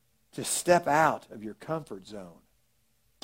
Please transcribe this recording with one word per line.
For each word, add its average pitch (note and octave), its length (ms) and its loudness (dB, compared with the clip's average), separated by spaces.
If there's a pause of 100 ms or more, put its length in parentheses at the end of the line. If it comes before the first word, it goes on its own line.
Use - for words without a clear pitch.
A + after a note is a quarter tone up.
(340)
to C3+ 100 -10
step E3+ 440 2
out C#3+ 440 2
of G#2 120 -14
your G#2+ 100 -12
comfort C#3 520 -10
zone? G2 360 -18 (840)